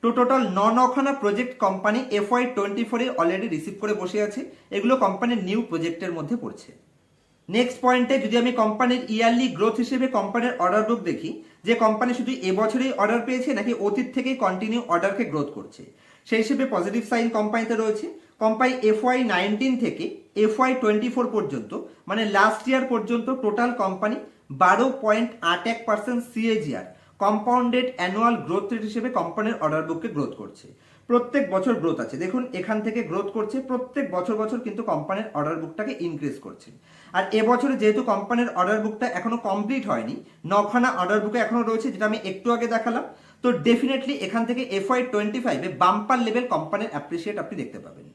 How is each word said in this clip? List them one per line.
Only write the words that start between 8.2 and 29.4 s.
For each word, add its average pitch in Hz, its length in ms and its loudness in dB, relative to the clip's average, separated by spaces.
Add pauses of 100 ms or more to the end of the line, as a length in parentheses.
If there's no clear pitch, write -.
যদি 214 200 0
আমি 247 80 2 (100)
কোম্পানির 240 400 2 (140)
ইয়ারলি 240 320 4 (100)
গ্রোথ 214 260 2
হিসেবে 254 220 0 (120)
কোম্পানির 233 460 -2
অর্ডার 202 260 4
বুক 233 100 0 (100)
দেখি, - 220 -4 (360)
যে 233 60 4 (100)
কোম্পানি 220 360 2
শুধু 254 120 -2 (180)
এবছরেই 220 520 0
অর্ডার 226 260 2
পেয়েছে 254 220 -2 (100)
নাকি 214 120 -2 (160)
অতীত 247 280 0
থেকেই 254 280 -2
কন্টিনিউ 214 380 0 (120)
অর্ডারকে 196 380 0
গ্রোথ 147 260 -2
করছে, - 260 -16 (440)
সেই 226 160 2
হিসেবে 269 200 0 (120)
পজিটিভ 196 260 0 (100)
সাইন 233 160 2 (100)
কোম্পানিতে 220 400 0
রয়েছে। 220 280 0 (380)
কোম্পানি 247 300 4 (180)
এফওয়াই 247 280 2 (140)
নাইনটিন 208 400 2 (100)
থেকে 165 220 -2 (400)
এফওয়াই 254 360 4
টোয়েন্টি 214 340 2
ফোর 247 100 2 (100)
পর্যন্ত, 143 360 -2 (380)
মানে 214 140 0 (140)
লাস্ট 220 320 4
ইয়ার 262 220 4
পর্যন্ত 233 360 0 (160)
টোটাল 233 280 2 (120)
কোম্পানি 190 340 -2 (460)
বারো 202 220 6 (180)
পয়েন্ট 220 260 2 (220)
আট - 200 0
এক - 160 -4
পার্সেন্ট 240 340 0 (100)
সিএজিআর, 156 540 -2 (380)
কম্পাউন্ডেড 240 640 2 (120)
অ্যানুয়াল 214 360 2 (100)
গ্রোথ 190 260 -2
রেট 220 180 -4
হিসেবে 233 200 -4 (100)
কোম্পানির 214 440 -2